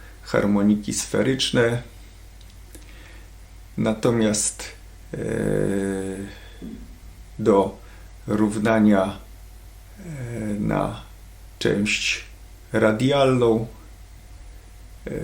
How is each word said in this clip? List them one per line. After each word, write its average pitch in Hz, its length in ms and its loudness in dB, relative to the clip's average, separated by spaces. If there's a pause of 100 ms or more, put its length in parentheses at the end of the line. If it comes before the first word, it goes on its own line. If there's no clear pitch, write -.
(220)
harmoniki 104 720 2
sferyczne. 120 880 0 (2000)
Natomiast, 110 840 0 (500)
e, 160 40 -10 (2250)
do 101 380 4 (500)
równania, 107 920 2 (800)
e, 196 40 -16 (560)
na 104 420 -2 (580)
część - 640 0 (480)
radialną, 120 920 4 (1400)
e, - 60 -8 (120)